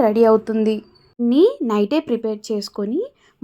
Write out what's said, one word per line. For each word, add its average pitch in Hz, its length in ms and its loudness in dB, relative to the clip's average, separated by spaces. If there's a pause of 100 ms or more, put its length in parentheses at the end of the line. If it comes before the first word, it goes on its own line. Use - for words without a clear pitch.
రెడీ 214 260 2
అవుతుంది. 220 460 0 (420)
దీన్ని 240 240 2 (280)
నైటే 208 360 0
ప్రిపేర్ 226 320 -4 (120)
చేసుకొని 208 500 -6 (440)